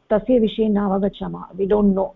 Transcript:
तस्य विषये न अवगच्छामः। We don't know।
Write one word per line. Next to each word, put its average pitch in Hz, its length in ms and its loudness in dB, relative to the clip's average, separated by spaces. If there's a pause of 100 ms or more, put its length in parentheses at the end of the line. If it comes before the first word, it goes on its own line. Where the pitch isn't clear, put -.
(100)
तस्य 220 280 2
विषये 220 300 0
न 208 80 2
अवगच्छामः। 190 720 -4
We 180 120 -10
don't 202 240 2
know। 190 320 2